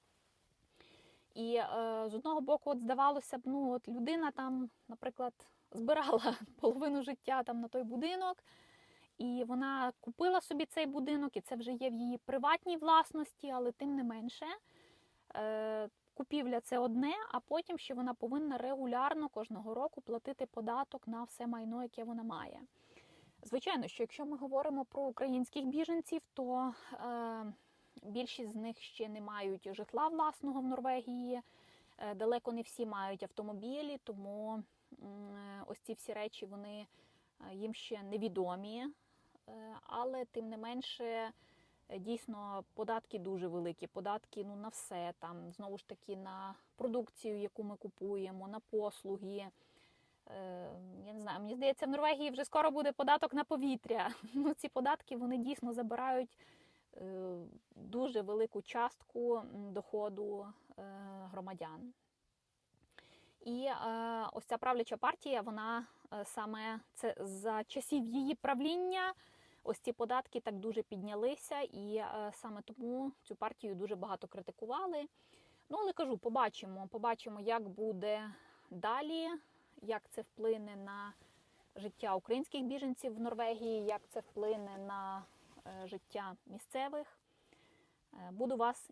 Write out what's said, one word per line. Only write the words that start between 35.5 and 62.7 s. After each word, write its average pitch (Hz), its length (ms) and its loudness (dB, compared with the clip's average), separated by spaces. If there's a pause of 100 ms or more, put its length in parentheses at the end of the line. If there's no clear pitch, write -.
ось - 120 -8
ці - 140 -10
всі 226 200 -8
речі, 214 340 -6
вони, 208 400 -10 (640)
е, 190 40 -10
їм 220 200 -4
ще 208 280 -6
невідомі. 196 840 -2 (600)
Е, 220 340 -14
але 254 420 0
тим 226 240 -4
не 220 80 -6
менше, 226 760 -2 (560)
е, 196 100 -6
дійсно, 202 680 -4 (100)
податки 220 440 -2
дуже 180 300 -2
великі, 170 380 -2
податки, 202 580 -4
ну, 202 120 -8
на 208 120 -8
все, 175 500 -4
там, 170 340 -10
знову 202 260 -6
ж - 100 -16
таки, 196 280 -8
на 190 380 -8 (220)
продукцію, 226 640 0
яку 208 260 -2
ми 202 120 -6
купуємо, 190 720 -4
на 214 120 -6
послуги. 202 840 -2 (840)
Е, 180 400 -8 (360)
я 214 60 -12
не 220 80 -10
знаю, 202 200 -6
мені 214 140 -4
здається, 269 320 4
в - 20 0
Норвегії 294 420 4
вже 254 140 -2
скоро 311 260 6
буде 285 220 2
податок 294 420 6
на 285 100 4
повітря. 254 680 2 (120)
<laughs> 220 120 -12
Ну, 285 200 4
ці - 140 -4
податки, 269 480 2
вони 247 220 2
дійсно 240 340 0
забирають, 247 680 0 (580)
е, 185 400 -4 (400)
дуже 233 460 0
велику 208 400 0
частку, 240 760 0
м, 202 360 -8
доходу, 202 720 -2 (320)
е, 190 40 -12 (500)
громадян. 185 600 -8 (1500)